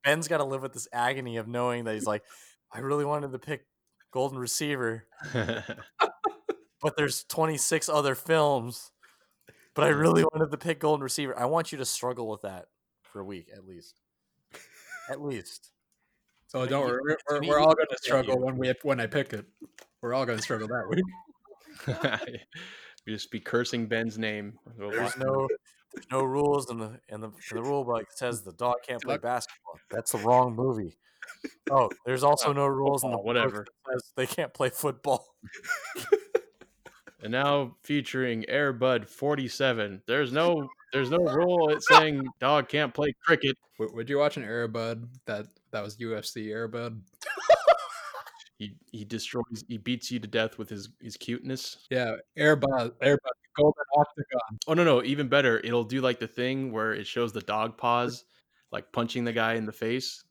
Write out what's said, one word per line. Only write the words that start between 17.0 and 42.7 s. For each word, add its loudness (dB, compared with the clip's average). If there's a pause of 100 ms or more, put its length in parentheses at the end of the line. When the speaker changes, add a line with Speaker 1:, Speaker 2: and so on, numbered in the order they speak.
Speaker 3:
we're, 0
Speaker 1:
to -12
Speaker 3:
we're, 0
Speaker 1:
me, -2
Speaker 3:
we're 4
all 8
gonna 4
Speaker 1:
yeah, -6
Speaker 3:
struggle 2
Speaker 1:
you 2
Speaker 3:
when -2
we, 0 (100)
when 0
I 0
pick -2
it. -8 (560)
We're -4
all 2
gonna -2
struggle -4
that -4
week. 2 (840)
Speaker 2:
<laughs> -2 (680)
We -6
just -10
be -6
cursing 0
Ben's -2
name. -6 (180)
We'll -8
Speaker 1:
There's -2
Speaker 2:
lock -2
him -6
Speaker 1:
no, 0
Speaker 2:
in. 0 (480)
Speaker 1:
there's -16
no 2
rules 2
in -6
the, -10 (100)
in -10
the, -10
in -14
the -6
rule 0
book. 0
It -16
says -4
the -14
dog 0 (120)
can't -6
play -2
Speaker 3:
Dog -8
Speaker 1:
basketball. -6 (100)
That's -4
the -2
wrong 6
movie. -2 (720)
Oh, 6 (160)
there's 0
also 4
no 2
rules 2
in -2
the -2
Speaker 2:
Football, -2
Speaker 1:
book 4
Speaker 2:
whatever. -2 (220)
Speaker 1:
that -4
says -6
they 0
can't -4
play 0
football. -2 (680)
<laughs> 0 (920)
Speaker 2:
And -6
now 2
featuring -2
Air 2
Bud 2
forty-seven. 0
There's 2
no, 2 (240)
there's 0
no 4
rule 4
Speaker 3:
<laughs> 4
Speaker 2:
it's -2
saying 6 (160)
dog 4
can't 0